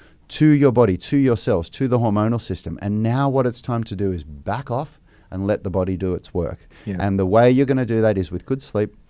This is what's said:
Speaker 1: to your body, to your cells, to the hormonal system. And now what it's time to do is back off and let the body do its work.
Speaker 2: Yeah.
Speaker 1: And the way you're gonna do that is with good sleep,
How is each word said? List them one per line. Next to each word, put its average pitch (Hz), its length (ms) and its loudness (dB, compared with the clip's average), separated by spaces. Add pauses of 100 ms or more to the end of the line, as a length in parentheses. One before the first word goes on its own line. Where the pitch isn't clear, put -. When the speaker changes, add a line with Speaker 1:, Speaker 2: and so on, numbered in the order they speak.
(280)
Speaker 1:
to - 200 2
your 143 240 6
body, 107 260 4
to - 200 -2
your 131 200 4
cells, 92 320 -2
to - 180 -4
the 120 120 2
hormonal 113 400 0
system. - 420 -8
And 104 200 -2
now 127 280 0
what 131 180 0
it's 117 140 -8
time 117 240 -4
to 101 100 -10
do 95 160 -2
is 82 120 -6
back 85 460 -8
off 131 300 -8 (320)
and 95 160 -6
let - 160 -2
the 98 60 -6
body 92 280 -2
do 90 160 -2
its - 200 -10
work. - 340 -6 (180)
Speaker 2:
Yeah. 98 140 -6
Speaker 1:
And 98 180 0
the 95 80 2
way 113 240 6
you're 131 160 4
gonna 131 200 0
do 113 160 0
that 107 160 2
is 92 140 -4
with 90 140 -8
good 131 160 -6
sleep, 104 340 -4 (140)